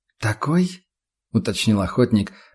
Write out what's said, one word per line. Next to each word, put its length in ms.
«Такой?» — 680
уточнил 500
охотник, 520